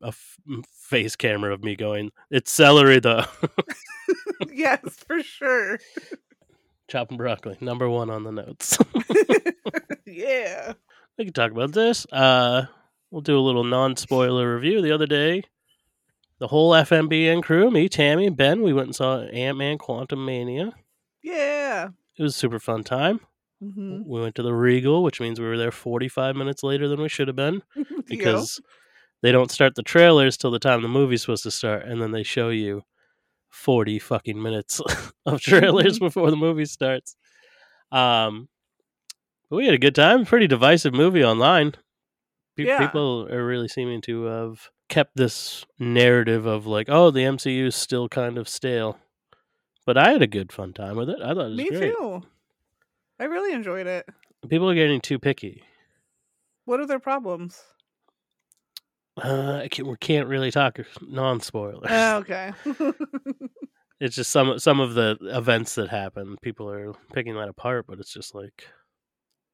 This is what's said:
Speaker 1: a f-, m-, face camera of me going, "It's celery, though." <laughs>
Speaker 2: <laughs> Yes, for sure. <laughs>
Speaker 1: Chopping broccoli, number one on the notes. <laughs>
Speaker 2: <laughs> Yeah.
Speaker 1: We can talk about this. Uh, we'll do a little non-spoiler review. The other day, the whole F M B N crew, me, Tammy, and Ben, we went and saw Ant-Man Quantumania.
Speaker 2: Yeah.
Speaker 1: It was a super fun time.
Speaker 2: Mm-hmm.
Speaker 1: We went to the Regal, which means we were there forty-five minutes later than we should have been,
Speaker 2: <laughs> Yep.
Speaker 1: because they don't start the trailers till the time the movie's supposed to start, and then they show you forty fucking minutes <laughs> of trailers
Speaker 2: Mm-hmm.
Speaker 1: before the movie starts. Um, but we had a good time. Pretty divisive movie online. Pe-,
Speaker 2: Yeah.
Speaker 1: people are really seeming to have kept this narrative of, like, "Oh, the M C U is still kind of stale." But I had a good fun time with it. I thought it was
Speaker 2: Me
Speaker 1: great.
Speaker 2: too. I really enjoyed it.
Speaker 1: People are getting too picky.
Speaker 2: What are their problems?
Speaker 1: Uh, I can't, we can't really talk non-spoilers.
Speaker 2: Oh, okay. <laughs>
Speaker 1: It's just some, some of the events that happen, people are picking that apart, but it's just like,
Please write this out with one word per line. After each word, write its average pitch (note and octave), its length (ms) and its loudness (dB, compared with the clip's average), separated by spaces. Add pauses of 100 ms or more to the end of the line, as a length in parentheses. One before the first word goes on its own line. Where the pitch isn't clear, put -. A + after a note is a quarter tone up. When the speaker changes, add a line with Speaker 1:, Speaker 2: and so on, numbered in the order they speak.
Speaker 1:
a A2+ 60 -12
f-, - 280 -16 (120)
m-, B2 220 -10
face A2 460 -2
camera G#2 360 -2
of G2 120 -8
me G#2 100 -6
going, G#2 380 -6 (180)
"It's C3 220 -2
celery, C#3+ 480 10
though." A2+ 280 2
<laughs> - 60 -20 (720)
Speaker 2:
<laughs> - 460 -8
Yes, C#4 280 -2 (280)
for E4 140 -4
sure. A#3+ 580 -4 (520)
<laughs> - 560 -20
Speaker 1:
Chopping B2 300 -6
broccoli, A2+ 420 -6
number B2 300 -4
one A#2 200 -2
on G#2+ 120 -8
the A2 100 -10
notes. - 500 -8
<laughs> E4+ 760 0 (100)
Speaker 2:
<laughs> - 400 -12
Yeah. G#3 680 -8 (440)
Speaker 1:
We A#3 60 -6
can F3+ 100 -12
talk A#2 180 0
about B2+ 200 -4
this. A3+ 400 0
Uh, B2+ 540 4 (440)
we'll D#3+ 120 -10
do D3 160 2
a - 20 4
little B2+ 240 2
non-spoiler B2+ 880 0
review. D#3+ 280 0
The D3+ 100 2
other D#3 140 0
day, D3+ 360 0 (960)
the B2 100 -8
whole D#3+ 260 6
F D#3+ 180 6
M D#3 160 4
B D#3+ 200 2
N E3+ 140 2
crew, F3+ 280 4
me, F#3 180 2
Tammy, D#3 380 2
and E3+ 100 -2
Ben, D3 260 2
we F3 120 2
went C3+ 140 -2
and C3 60 -10
saw C3 280 -2
Ant-Man C3+ 560 -6
Quantumania. C3 920 -6 (500)
Speaker 2:
Yeah. C#4+ 680 -6 (280)
Speaker 1:
It E3 60 -8
was C#3+ 140 -2
a - 20 -12
super A#2 220 -4
fun A2+ 240 -6
time. E3 360 -2 (420)
Speaker 2:
Mm-hmm. G3 420 -12
Speaker 1:
We A#2+ 160 -6
went A2+ 140 -6
to B2 80 -6
the A#2+ 100 -2
Regal, B2+ 520 4
which C#3 160 -2
means A#2 180 -6
we A#2 80 -4
were A2+ 100 -2
there A#2 140 -2
forty-five C3 640 -4
minutes C#3 300 -6
later C#3 240 0
than D3 120 -4
we D#3 80 -4
should C#3 200 -4
have B2+ 80 -6
been, D#3 320 -2
Speaker 2:
<laughs> - 80 -20
Yep. C#4+ 100 -6 (200)
Speaker 1:
because - 540 -2 (640)
they A#2+ 80 4
don't B2+ 220 4
start C3+ 240 4
the A2+ 80 -6
trailers D#3 520 8
till C3 140 -2
the A#2 80 -2
time B2 240 2
the A#2 60 -2
movie's B2+ 340 2
supposed A2+ 220 -4
to A2+ 80 -8
start, G#2+ 320 -4
and A#2 180 -6
then A2 80 -4
they A2 140 -4
show A#2 260 -2
you G#2 320 -4 (640)
forty G#2+ 520 0
fucking G#2+ 420 -6
minutes A2 380 -6 (240)
<laughs> - 220 -14
of C#3+ 140 -2
trailers F#3+ 540 6
Speaker 2:
Mm-hmm. A3 120 -4
Speaker 1:
before D#3+ 240 0
the D#3 60 2
movie D#3 280 -2
starts. C3 500 -6 (800)
Um, A#2+ 560 2 (1000)
but D3+ 80 -4
we C4+ 100 0
had F#3 80 6
a B2+ 40 6
good C3 160 4
time. G3+ 300 6
Pretty A3+ 240 4
divisive C3+ 460 4
movie E3 280 4
online. C#3+ 520 4 (840)
Pe-, D3 100 -4
Speaker 2:
Yeah. C4+ 180 0
Speaker 1:
people C3+ 460 -2
are A#2+ 160 -4
really A#2+ 220 -4
seeming B2 340 -8
to A#2 220 -8
have A2+ 460 -10 (180)
kept - 280 0
this - 480 -2 (140)
narrative A#2+ 680 4
of, G#2+ 200 -4
like, A2 220 -2
"Oh, E3 240 8
the C3 120 2
M C3+ 140 -2
C C3 200 -4
U C3 80 0
is B2 100 -2
still A#2+ 320 -4
kind A#2+ 300 -4
of A2 100 -10
stale." A#2 500 -4 (880)
But B2 120 2
I F3 120 8
had C4+ 120 4
a A#2+ 40 4
good G2+ 260 -4
fun F#2+ 200 -12
time G#2 240 -10
with B2 140 -6
it. G#3+ 120 -10
I C3+ 120 -4
thought E3 120 -6
it - 40 -8
was A2 80 -10
Speaker 2:
Me D4+ 100 -6
Speaker 1:
great. G4 240 -4
Speaker 2:
too. G#3+ 300 -8 (960)
I A#3+ 40 -8
really F4 280 -4
enjoyed F#3+ 340 -6
it. F3+ 200 -8 (420)
Speaker 1:
People E3 220 0
are F3 40 2
getting D3 280 2
too C3+ 160 -4
picky. - 440 -6 (1000)
Speaker 2:
What B3 160 -2
are D4 60 -6
their C4+ 120 -4
problems? F#3+ 640 -8 (1600)
Speaker 1:
Uh, C#3 420 -4
I C3 40 -12
can't, C3+ 180 -8
we B2+ 120 -10
can't D3 300 0
really C3+ 220 -2
talk C3+ 280 0 (240)
non-spoilers. A#2+ 880 -6
Speaker 2:
Oh, A3+ 280 2
okay. F#3+ 340 -10 (120)
<laughs> D4 280 -4 (1080)
Speaker 1:
It's C3 160 -6
just - 160 -6
some, C3 260 2
some C#3 220 4
of A#2+ 140 -2
the A2 260 0
events A#2 560 -2
that G2+ 120 -4
happen, G2 540 -10
people G#2+ 260 -12
are G#2 240 -12 (200)
picking A#2 220 -8
that G#2+ 140 -8
apart, A#2+ 380 -8
but G2 140 -18
it's - 120 -18
just - 220 -18
like, G2+ 300 -20 (880)